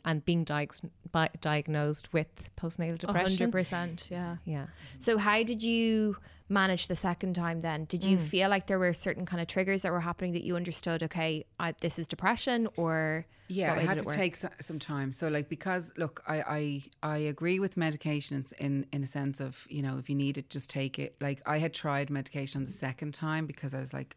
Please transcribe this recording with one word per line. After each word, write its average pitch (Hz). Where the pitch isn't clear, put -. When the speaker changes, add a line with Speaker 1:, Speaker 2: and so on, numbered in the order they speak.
Speaker 1:
and 156
being 170
diag-, 147
bi-, 160
diagnosed 151
with -
postnatal 165
depression. 185
Speaker 2:
A 190
hundred 190
percent, 175
yeah. 175
Speaker 1:
Yeah. 147
Speaker 2:
So 226
how 208
did 226
you 226
manage 190
the 180
second 180
time 170
then? 160
Did 165
you 190
Speaker 1:
Mm. 175
Speaker 2:
feel 180
like 196
there 196
were 180
certain 180
kind 175
of 170
triggers 190
that 175
were 175
happening 175
that 170
you 175
understood, 170
"Okay, 160
I, 170
this -
is 165
depression," 226
or 160
Speaker 3:
Yeah, 185
Speaker 2:
what 151
Speaker 3:
I -
Speaker 2:
way 165
Speaker 3:
had 190
Speaker 2:
did 160
it -
Speaker 3:
to -
Speaker 2:
work? 147
Speaker 3:
take 185
s-, -
some 156
time. 139
So, 160
like, 147
because, 180
look, 165
I, 151
I, 151
I -
agree 160
with 190
medication 151
in, 135
s-, -
in, 139
in 143
a 131
sense 139
of, 131
you 147
know, 135
if 127
you 143
need 139
it, 135
just 143
take 135
it. -
Like, 143
I 151
had 160
tried 143
medication 139
the 127
second 143
time 160
because 143
I 135
was 131
like, 135